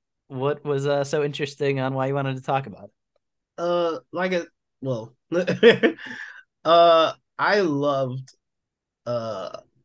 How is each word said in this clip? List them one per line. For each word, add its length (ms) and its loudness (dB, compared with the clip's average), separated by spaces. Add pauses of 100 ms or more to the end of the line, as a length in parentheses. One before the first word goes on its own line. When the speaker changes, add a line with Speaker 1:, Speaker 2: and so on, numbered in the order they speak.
(280)
Speaker 1:
what 380 -4
was, 200 -2
uh, 200 0
so 180 -2
interesting 560 -2
on 140 -2
why 140 -2
you 80 -2
wanted 200 -2
to 80 -14
talk 240 -2
about 180 -18
it? 60 -20 (680)
Speaker 2:
Uh, 420 -2 (120)
like 220 -2
a, 120 -2 (360)
well, 340 -6 (160)
<laughs> 1300 0
uh, 480 6 (260)
I 220 2
loved, 760 -2 (680)
uh, 520 -6 (280)